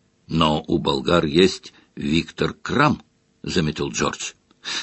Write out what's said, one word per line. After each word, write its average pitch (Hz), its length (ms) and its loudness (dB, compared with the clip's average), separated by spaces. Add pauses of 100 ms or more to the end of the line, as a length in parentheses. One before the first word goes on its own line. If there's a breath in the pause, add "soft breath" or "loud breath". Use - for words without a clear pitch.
(260)
«Но 78 400 0
у 85 120 0
болгар 76 480 2
есть 87 480 2 (220 soft breath)
Виктор 76 580 -2
Крам», 131 480 0 (420)
заметил 73 460 -2
Джордж. - 420 -6 (500 loud breath)